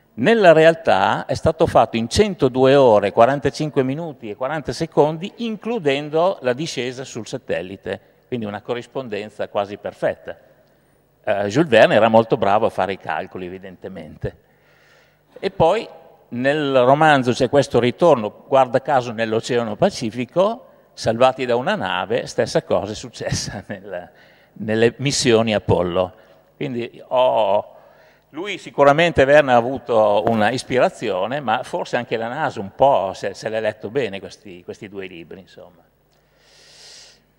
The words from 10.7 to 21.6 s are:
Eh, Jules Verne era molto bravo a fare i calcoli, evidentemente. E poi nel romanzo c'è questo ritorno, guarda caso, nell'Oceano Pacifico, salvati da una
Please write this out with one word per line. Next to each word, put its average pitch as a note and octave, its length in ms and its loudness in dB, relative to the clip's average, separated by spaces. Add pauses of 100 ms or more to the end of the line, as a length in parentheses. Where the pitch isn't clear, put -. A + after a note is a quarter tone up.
Eh, G2+ 240 -2
Jules C#3+ 200 0
Verne B2+ 260 6
era A2+ 140 6
molto A2+ 280 4
bravo G#2 300 2
a F#2 40 -2
fare F#2+ 220 -4
i F#2 60 -8
calcoli, F2+ 480 -10
evidentemente. F#2 920 -14 (1040)
E - 100 -4
poi F3+ 380 0 (400)
nel C3+ 560 0
romanzo C#3 480 4
c'è A#2+ 160 0
questo C3+ 320 2
ritorno, B2 640 0
guarda C3 360 2
caso, B2+ 280 -2
nell'Oceano A2+ 640 -4
Pacifico, E3+ 920 -2 (260)
salvati B2+ 520 0
da A#2+ 120 0
una D3+ 180 -2